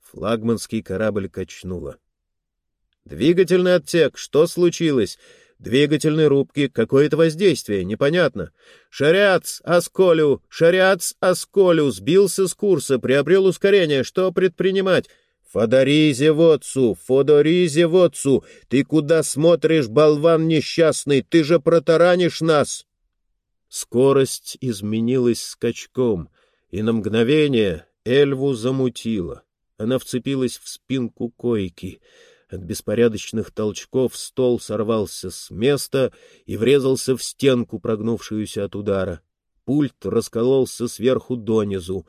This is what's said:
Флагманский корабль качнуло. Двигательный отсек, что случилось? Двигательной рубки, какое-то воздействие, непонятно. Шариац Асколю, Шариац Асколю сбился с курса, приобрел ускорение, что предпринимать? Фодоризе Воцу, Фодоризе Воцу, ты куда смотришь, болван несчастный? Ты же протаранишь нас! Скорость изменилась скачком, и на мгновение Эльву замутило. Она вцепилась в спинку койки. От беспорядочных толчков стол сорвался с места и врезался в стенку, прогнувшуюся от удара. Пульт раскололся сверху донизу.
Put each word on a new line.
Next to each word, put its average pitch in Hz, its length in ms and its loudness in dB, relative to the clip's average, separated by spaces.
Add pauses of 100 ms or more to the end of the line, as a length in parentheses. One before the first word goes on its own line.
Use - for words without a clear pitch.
(100)
Флагманский 110 720 -6
корабль 101 460 -6
качнуло. 87 720 -12 (1040)
Двигательный 180 720 0
отсек, 160 420 0
что 151 280 0
случилось? 165 720 -2 (400)
Двигательной 147 680 0
рубки, 139 420 0
какое-то 139 480 0
воздействие, 156 680 0
непонятно. 135 680 -2 (360)
Шариац 185 760 0
Асколю, 165 840 2
Шариац 185 720 2
Асколю 180 680 2
сбился 175 580 0
с - 60 -6
курса, 151 440 0
приобрел 143 480 2
ускорение, 175 560 2
что 185 300 -2
предпринимать? 185 760 0 (420)
Фодоризе 135 800 2
Воцу, 139 640 2 (100)
Фодоризе 151 840 4
Воцу, 156 560 2 (240)
ты 135 160 2
куда 156 380 0
смотришь, 156 680 2
болван 156 600 2
несчастный? 147 760 0
Ты 165 220 2
же 160 160 2
протаранишь 170 800 2
нас! 151 460 0 (840)
Скорость - 920 0
изменилась 113 840 -2
скачком, 117 840 -4 (420)
и 95 120 -8
на 113 100 -2
мгновение 113 920 0 (180)
Эльву 139 500 0
замутило. 113 880 -4 (340)
Она 120 220 -4
вцепилась 131 600 -6
в - 100 -20
спинку 120 640 -8
койки. 98 720 -6 (480)
От 92 120 -14
беспорядочных 107 920 -2
толчков 110 640 -4
стол 123 420 -2
сорвался 107 720 -6
с - 200 -18
места 131 600 -2 (340)
и 92 100 -10
врезался 131 600 0
в 117 60 -10
стенку, 123 560 -2
прогнувшуюся 107 880 -6
от 98 100 -10
удара. 98 460 -4 (440)
Пульт 143 300 -2 (100)
раскололся 117 840 -2
сверху 123 480 -2
донизу. 98 720 -4